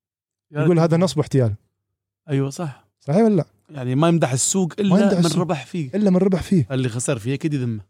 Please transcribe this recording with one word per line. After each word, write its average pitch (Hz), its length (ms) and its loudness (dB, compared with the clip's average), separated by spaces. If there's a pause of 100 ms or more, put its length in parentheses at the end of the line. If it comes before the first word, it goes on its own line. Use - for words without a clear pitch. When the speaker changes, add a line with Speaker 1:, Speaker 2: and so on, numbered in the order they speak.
(520)
Speaker 1:
يا 151 100 -4
Speaker 2:
يقول: 156 80 2
Speaker 1:
ريت. 170 100 4
Speaker 2:
"هذا 165 180 2
نصب 165 200 0
واحتيال". 127 380 0 (720)
Speaker 1:
أيوة، 139 200 -2
صح. 143 380 -12 (120)
Speaker 2:
صحيح 151 240 -2
ولا 214 120 2
لا؟ 156 100 0 (240)
Speaker 1:
يعني 127 260 -6
ما 156 120 2
يمدح 165 240 2
السوق 165 480 -2
Speaker 2:
ما 208 60 0
Speaker 1:
إلا 190 180 4
Speaker 2:
يمدح 202 140 2
Speaker 1:
من 170 80 4
Speaker 2:
السوق. 170 160 0
Speaker 1:
ربح 160 240 -4
فيه. 151 300 -8
Speaker 2:
إلا 208 140 2
من 185 80 4
ربح 185 240 2
فيه. 175 300 0
Speaker 1:
اللي 131 180 -2
خسر 123 300 -4
فيه 120 140 -4
أكيد 147 200 -4
يذمه. 123 360 -4